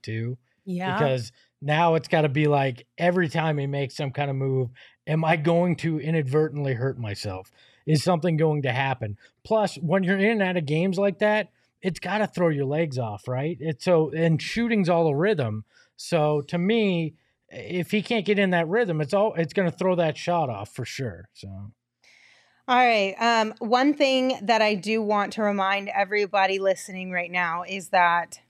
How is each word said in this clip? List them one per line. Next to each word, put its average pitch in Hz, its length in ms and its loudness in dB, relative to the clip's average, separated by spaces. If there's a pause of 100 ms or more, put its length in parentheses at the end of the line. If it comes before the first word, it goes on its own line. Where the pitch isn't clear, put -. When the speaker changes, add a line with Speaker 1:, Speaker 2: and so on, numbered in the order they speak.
Speaker 1:
too. 113 340 -6 (280)
Speaker 2:
Yeah. 185 320 -4
Speaker 1:
Because 131 340 -2 (300)
now 160 340 2
it's 160 140 -2
gotta 156 180 2
be 147 200 2
like, 139 380 0 (120)
every 175 320 2
time 156 280 0
he 139 100 -2
makes 139 280 -4
some 139 160 -6
kind 143 180 -4
of 135 60 -4
move, 131 340 0 (380)
am 160 160 0
I 160 140 2
going 170 400 2
to 160 220 -4
inadvertently 147 760 0
hurt 127 260 -4
myself? 98 520 -8 (340)
Is 151 180 2
something 170 320 0
going 151 280 0
to 127 100 -2
happen? 123 440 -4 (280)
Plus, 214 320 0
when 180 260 0
you're 190 160 0
in 202 100 4
and 220 140 0
out 185 140 0
of 160 80 -2
games 170 340 0
like 202 200 0
that, 214 320 0 (300)
it's 185 180 -4
gotta 202 280 -2
throw 175 220 0
your 139 160 0
legs 143 340 -2
off, 113 300 -6
right? 143 320 -4
It's 156 240 -6
so, 160 260 4
and 160 300 2
shooting's 220 480 0
all 170 180 4
a 143 80 2
rhythm. 139 480 0 (320)
So 151 540 0
to 175 80 -4
me, 185 580 0 (340)
if 151 420 -6
he 214 100 2
can't 214 240 -2
get 202 120 2
in 196 120 2
that 170 180 2
rhythm, 180 320 0
it's 151 140 -2
all, 202 220 2
it's 165 180 -2
gonna 180 180 2
throw 185 240 0
that 160 220 0
shot 170 320 0
off 104 260 -10
for 123 80 -8
sure. 98 500 -10
So. - 140 -18 (1200)
Speaker 2:
All 247 80 2
right. 214 460 4
Um, 226 380 2
one 247 340 2
thing 262 480 2
that 214 200 4
I 214 140 4
do 220 260 -2
want 208 320 0
to 226 100 -4
remind 196 440 0
everybody 196 720 0
listening 185 520 -2
right 175 200 -4
now 175 340 -2
is 185 240 -10
that 170 600 2